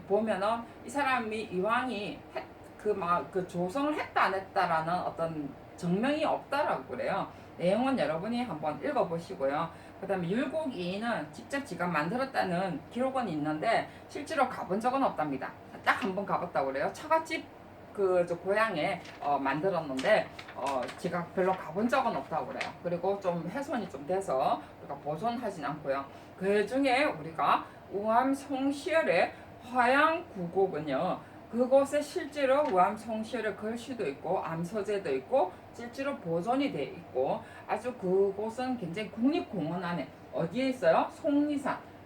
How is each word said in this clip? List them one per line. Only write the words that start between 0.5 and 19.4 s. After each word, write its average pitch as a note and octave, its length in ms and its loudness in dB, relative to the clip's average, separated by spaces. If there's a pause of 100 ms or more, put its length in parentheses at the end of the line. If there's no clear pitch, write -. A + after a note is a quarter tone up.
이 A#3 40 -12
사람이 A#3+ 560 0
이황이 G#3 760 0 (160)
했-, - 100 -6 (320)
그 G#3 120 0
막, F3 420 2
그 F3+ 160 0
조성을 C4+ 520 0
했다 - 260 2
안 F#3+ 80 2
했다라는 F3 600 2
어떤 D#3+ 560 -2 (260)
증명이 A#3+ 480 2
없다라고 - 640 0
그래요. - 420 -2 (300)
내용은 A3+ 400 4
여러분이 F3+ 460 0
한번 D3+ 400 -4
읽어보시고요. E3 840 0 (320)
그다음에 F#3 280 -2
율곡 C4+ 460 0
이는 F3+ 560 -4
직접 - 320 -6
지가 F3 240 -4
만들었다는 F3+ 920 0 (120)
기록은 B3+ 380 0
있는데 D#3+ 580 0 (220)
실제로 C#4 400 0
가본 - 300 -2
적은 B3+ 240 2
없답니다. C#3+ 480 -2 (320)
딱 C4 200 2
한 F#3+ 120 -2
번 G3 100 -2
가봤다고 D#3+ 420 0
그래요. C#3+ 260 -2
처갓집 D#4+ 520 0 (480)
그 F3+ 320 4
저 E3+ 120 -2
고향에, F#3+ 640 0 (180)
어, C#3+ 180 2
만들었는데, D#3 880 2 (280)